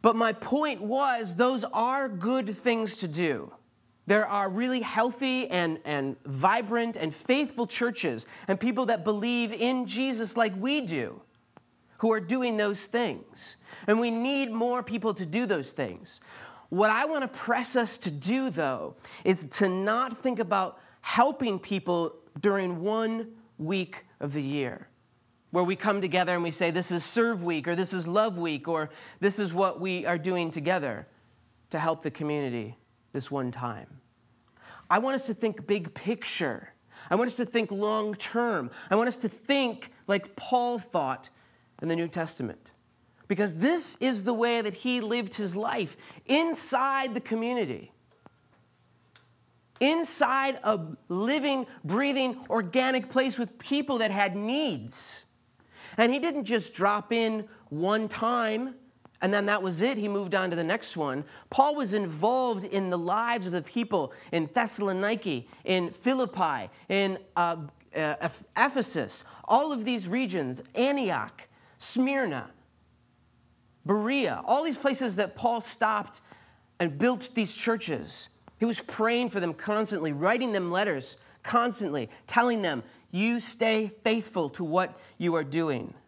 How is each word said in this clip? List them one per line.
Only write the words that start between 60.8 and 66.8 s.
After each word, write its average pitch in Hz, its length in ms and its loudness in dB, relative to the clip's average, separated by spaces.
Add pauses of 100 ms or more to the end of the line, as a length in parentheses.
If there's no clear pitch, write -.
one. 143 280 -2 (260)
Paul 294 240 4
was 226 200 0
involved 208 680 2
in 190 260 0
the 180 60 2
lives 208 500 0
of 175 60 -2
the 175 80 0
people 196 520 -2 (200)
in 160 160 0
Thessaloniki, 202 1000 0 (180)
in 180 260 2
Philippi, 180 800 0 (180)